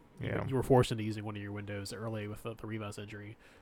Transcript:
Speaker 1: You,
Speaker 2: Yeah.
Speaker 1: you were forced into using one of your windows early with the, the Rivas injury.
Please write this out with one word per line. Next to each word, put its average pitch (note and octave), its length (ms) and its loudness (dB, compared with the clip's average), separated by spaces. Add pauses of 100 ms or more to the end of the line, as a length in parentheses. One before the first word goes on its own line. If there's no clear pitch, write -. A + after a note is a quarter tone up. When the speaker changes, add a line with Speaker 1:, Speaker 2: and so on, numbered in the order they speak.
(200)
Speaker 1:
You, A2 80 -2
Speaker 2:
Yeah. - 180 0
Speaker 1:
you C3+ 80 0
were B2 80 4
forced B2 280 8
into A2+ 120 -2
using G#2+ 220 -2
one G#2+ 100 -4
of G#2 60 -6
your G2+ 100 -6
windows G2+ 400 -6
early A2 360 -4
with G#2 160 -8
the, A2+ 120 -6
the A2 120 -10
Rivas G#2+ 300 -6
injury. G#2 380 -10 (260)